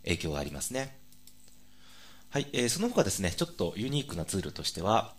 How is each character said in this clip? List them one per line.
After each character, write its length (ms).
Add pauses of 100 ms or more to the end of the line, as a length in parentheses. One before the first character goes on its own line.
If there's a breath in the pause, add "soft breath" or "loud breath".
影 140
響 140
が 60
あ 60
り 80
ま 80
す 120
ね。 260 (1300 loud breath)
は 100
い、 140
え 140
ー、 20
そ 140
の 80
他 120
で 60
す 120
ね、 140
ち 100
ょ 60
っ 40
と 220
ユ 120
ニ 160
ー 40
ク 60
な 120
ツ 120
ー 40
ル 100
と 100
し 80
て 120
は、 360